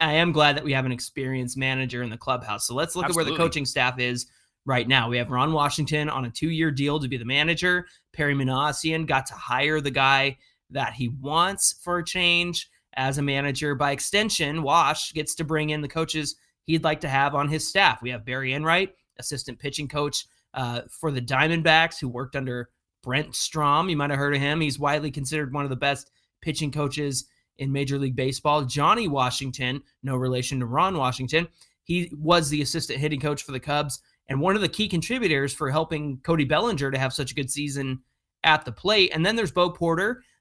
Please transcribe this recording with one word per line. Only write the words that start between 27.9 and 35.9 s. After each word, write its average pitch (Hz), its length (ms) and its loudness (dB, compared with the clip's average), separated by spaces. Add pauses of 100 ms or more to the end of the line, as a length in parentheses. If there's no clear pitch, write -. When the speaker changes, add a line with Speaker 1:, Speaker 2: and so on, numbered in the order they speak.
Speaker 1:
League 131 160 -2
Baseball. 135 500 0
Johnny 165 440 2
Washington, 131 760 -2 (220)
no 135 100 -2
relation 127 460 0
to 123 60 -2
Ron 170 300 2
Washington, 135 520 0 (340)
he 175 340 -2
was 156 320 4
the 147 140 0
assistant 135 380 -4
hitting 151 200 -2
coach 147 220 -2
for - 100 -12
the 131 80 -4
Cubs 147 400 -2 (280)
and 139 120 0
one 185 140 4
of 208 80 0
the 180 60 2
key 214 200 -2
contributors 165 640 0
for 147 180 -4
helping 151 480 -2